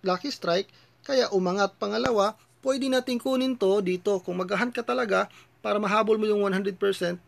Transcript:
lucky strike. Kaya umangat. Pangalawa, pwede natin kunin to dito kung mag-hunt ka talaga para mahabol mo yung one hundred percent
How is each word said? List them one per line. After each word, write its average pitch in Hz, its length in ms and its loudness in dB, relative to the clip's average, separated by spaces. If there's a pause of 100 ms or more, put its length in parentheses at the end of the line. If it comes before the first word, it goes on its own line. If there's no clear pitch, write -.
lucky 185 240 -2
strike. 170 400 -2 (320)
Kaya 254 320 0
umangat. 190 400 0
Pangalawa, 220 640 0 (240)
pwede 269 240 0
natin 254 320 0
kunin 262 400 0
to 196 240 4
dito 185 400 -2
kung 180 160 -6
mag-hunt 196 320 0
ka 240 100 -6
talaga 202 460 0 (320)
para 208 180 -2
mahabol 214 380 2
mo 220 100 0
yung 208 160 2
one 196 140 0
hundred 190 240 -4
percent 180 480 -2